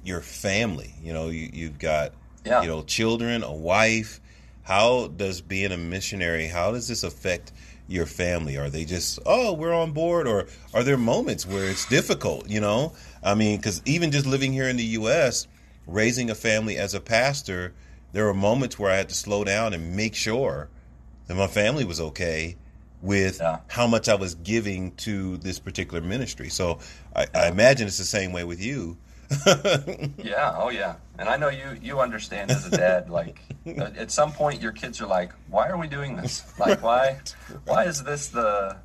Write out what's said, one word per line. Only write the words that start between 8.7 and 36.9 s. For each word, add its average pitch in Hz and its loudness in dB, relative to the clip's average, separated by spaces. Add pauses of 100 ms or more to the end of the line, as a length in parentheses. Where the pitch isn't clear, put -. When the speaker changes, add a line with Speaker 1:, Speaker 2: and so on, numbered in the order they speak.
Speaker 1:
they 78 -6
just, 85 -4
"Oh, 220 4
we're 165 -2
on 165 0
board"? 165 0
Or 104 2 (260)
are 110 2
there 139 4
moments 120 0
where 95 -2
it's 95 -2
difficult, 98 2
you 107 -2
know? 110 2 (300)
I 101 4
mean, 104 4
'cause 92 -2
even 160 2
just 143 2
living 135 2
here 131 0
in 127 0
the 117 0
U 110 0
S, 135 2 (400)
raising 113 2
a 107 -2
family 107 0
as 95 -2
a 95 -4
pastor, 113 0 (400)
there 107 2
were 101 4
moments 113 2
where 98 4
I 95 6
had 95 0
to - -10
slow 104 -2
down 104 0
and 82 -6
make 110 0
sure 107 -2 (580)
that 90 -6
my 95 2
family 113 2
was 85 -6
okay 82 -2 (440)
with 95 2
Speaker 2:
Yeah. 82 0 (100)
Speaker 1:
how 120 2
much 117 4
I 107 8
was 95 -2
giving 92 -2
to 95 -4
this 90 -6
particular 85 -6
ministry. 95 -6
So 87 -2 (380)
I, 67 2
I 67 0
Speaker 2:
Yeah. 85 4
Speaker 1:
imagine 113 6
it's 92 -4
the 95 -4
same 95 -2
way 87 -4
with 87 -8
you. 101 -6 (320)
<laughs> 143 0 (720)
Speaker 2:
Yeah, 107 0
oh 107 0
yeah. 98 -4 (220)
And 98 -2
I 127 2
know 143 0
you, 135 -6
you 135 -4
understand 104 -4
as 139 0
a - -8
dad, 90 2
like, 85 -4 (140)
Speaker 1:
<laughs> - -16
Speaker 2:
at, 165 -8
at - -8
some 151 2
point 147 -2
your 110 -4
kids 120 -10
are 107 -6
like, 92 0 (160)
"Why 113 2
are 185 -2
we 165 -4
doing 143 -6
this? - -6 (160)
Like, - 4
why, 131 4 (140)